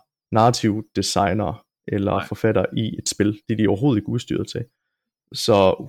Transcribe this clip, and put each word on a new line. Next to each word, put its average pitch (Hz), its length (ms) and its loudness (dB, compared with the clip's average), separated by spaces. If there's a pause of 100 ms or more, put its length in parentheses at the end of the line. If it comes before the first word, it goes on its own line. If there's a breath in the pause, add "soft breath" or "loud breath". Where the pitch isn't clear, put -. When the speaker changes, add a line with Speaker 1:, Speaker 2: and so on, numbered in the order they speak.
(320)
Speaker 1:
narrativ 110 640 2
designer 101 680 -2 (240)
eller 101 240 0
Speaker 2:
Nej. 98 140 -2
Speaker 1:
forfatter 104 380 0 (120)
i 110 220 -4
et - 100 -8
spil. 104 240 0 (160)
Det 117 60 -2
er - 20 -2
de 107 120 2
overhovedet 104 320 2
ikke - 80 -10
udstyret 113 400 -4
til. - 160 -8 (680)
Så 98 560 2